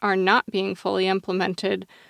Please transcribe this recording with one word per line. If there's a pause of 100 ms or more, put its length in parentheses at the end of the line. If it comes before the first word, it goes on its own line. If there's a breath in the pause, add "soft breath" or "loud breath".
are
not
being
fully
implemented (240 soft breath)